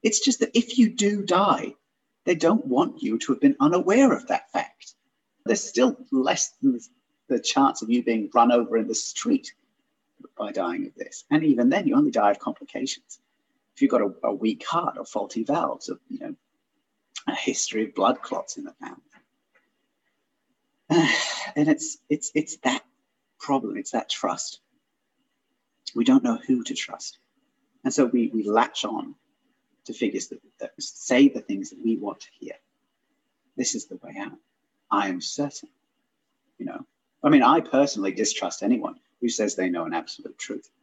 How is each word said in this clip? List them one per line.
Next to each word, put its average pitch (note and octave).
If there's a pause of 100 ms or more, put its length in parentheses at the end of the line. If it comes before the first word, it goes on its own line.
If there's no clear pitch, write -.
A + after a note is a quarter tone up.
It's -
just C4
that -
if -
you A3
do G3+
die, G3 (500)
they F3
don't E3
want C3
you A2
to -
have B2
been C#3
unaware F#3
of -
that -
fact. - (500)
There's A2+
still B2 (160)
less - (120)
than B2 (500)
the A#2+
chance -
of A2
you A#2+
being A2+
run A#2+
over A2+
in A2
the A2
street - (840)
by G#2
dying F2+
of -
this. -
And D#3
even B2
then, F3+
you -
only D3
die G#2+
of G2+
complications. - (560)
If -
you've C3+
got B2
a, G2+ (120)
a -
weak -
heart F3
or -
faulty -
valves -
or, - (100)
you -
know, D4 (920)
a -
history -
of G#2
blood -
clots -
in F#2+
the F#2+
family. - (1900)
<sighs> - (320)
And D3+
it's, - (140)
it's, -
it's -
that B2+ (560)
problem, A2
it's -
that A2+
trust. - (1300)
We A#2
don't C3
know A#2+ (100)
who B2
to -
trust. - (640)
And C3
so C#3
we, A#2
we A2
latch A2
on G2+ (760)
to A#2
figures -
that, - (200)
that -
say -
the A#2
things G2
that -
we A2+
want -
to - (100)
hear. - (1040)
"This B2
is A2
the F#2
way -
out. - (520)
I G2+
am F2+
certain." - (880)
You -
know, - (380)
I D3
mean, C#3+
I C#3
personally G#2+
distrust G2
anyone - (200)
who A#2+
says G#2+
they F2+
know E2+
an D#2+
absolute -
truth. - (120)